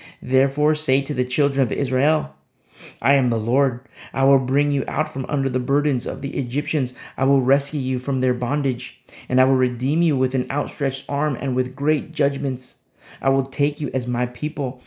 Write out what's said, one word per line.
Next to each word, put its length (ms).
Therefore 540
say 260
to 100
the 120
children 420
of 60
Israel, 640
'I 120
am 140
the 80
Lord. 440
I 100
will 140
bring 320
you 160
out 220
from 200
under 220
the 80
burdens 480
of 160
the 160
Egyptians. 560
I 80
will 180
rescue 380
you 180
from 220
their 140
bondage, 680
and 120
I 40
will 120
redeem 460
you 140
with 180
an 160
outstretched 580
arm 300
and 180
with 200
great 360
judgments. 640
I 80
will 160
take 360
you 120
as 140
my 180
people, 640